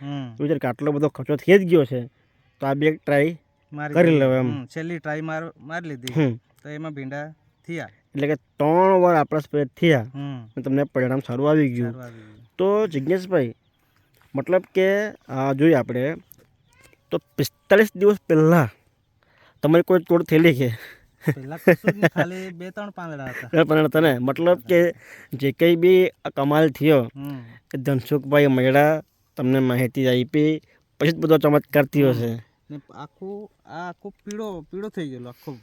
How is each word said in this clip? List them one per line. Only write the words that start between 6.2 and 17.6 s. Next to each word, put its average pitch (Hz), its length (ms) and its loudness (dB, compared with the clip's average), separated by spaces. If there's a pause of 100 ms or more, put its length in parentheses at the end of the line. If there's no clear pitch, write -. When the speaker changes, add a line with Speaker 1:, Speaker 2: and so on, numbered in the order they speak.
Speaker 1:
તો 143 60 -18
એમાં 151 240 -12
ભીંડા 143 400 -12 (340)
થયા. 156 220 -10 (260)
Speaker 2:
એટલે 143 120 -2
કે 151 80 -2
ત્રણ 180 680 2
વાર 175 140 4
આપણા 151 240 0
સ્પ્રે 147 260 -4
થયા 131 500 0
Speaker 1:
હમ. 139 300 -12
Speaker 2:
અને 113 160 -12
તમને 139 220 0
પરિણામ 131 360 -2
સારું 131 300 -2
આવી 151 200 2
ગયું. 120 220 -4
Speaker 1:
સારું 127 120 -16
આવી 117 100 -20
ગયું. 110 340 -20 (100)
Speaker 2:
તો 202 300 0
જિજ્ઞેશભાઈ, 156 680 -2 (800)
મતલબ 180 280 0 (120)
કે 196 340 0 (200)
આ 135 240 -2
જોઈએ 151 200 4
આપણે 127 420 -2 (960)
તો 175 60 -2
પિસ્તાલીસ - 800 0